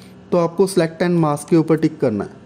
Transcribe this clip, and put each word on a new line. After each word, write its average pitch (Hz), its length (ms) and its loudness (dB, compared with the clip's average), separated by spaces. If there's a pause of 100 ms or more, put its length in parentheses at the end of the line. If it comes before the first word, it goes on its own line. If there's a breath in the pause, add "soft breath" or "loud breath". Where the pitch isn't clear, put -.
(320 loud breath)
तो 180 60 2
आपको 170 280 0
select 165 360 -2
and 175 220 2
mask 147 260 -2
के 175 60 4
ऊपर 160 220 2
tick 156 220 -2
करना 104 240 -2
है। - 60 -14 (160)